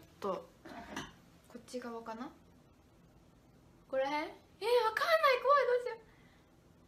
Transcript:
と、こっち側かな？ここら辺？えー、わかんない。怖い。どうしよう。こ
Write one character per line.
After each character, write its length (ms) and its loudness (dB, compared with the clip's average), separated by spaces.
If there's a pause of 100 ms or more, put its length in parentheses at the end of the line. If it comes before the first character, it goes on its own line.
(200)
と、 280 -6 (1000)
こ 100 -18
っ 80 -16
ち 140 -10
側 240 -10
か 100 -10
な？ 120 -10
こ 60 -12 (1600)
こ 80 -4
ら 80 0
辺？ 220 -2
え 20 -12
ー、 0 -
わ 640 0
か 120 0
ん 20 0
な 260 6
い。 80 0
怖 180 6
い。 60 2
ど 80 2
う 100 0
し 60 -6
よ 60 -8
う。 20 -14
こ 60 -20 (840)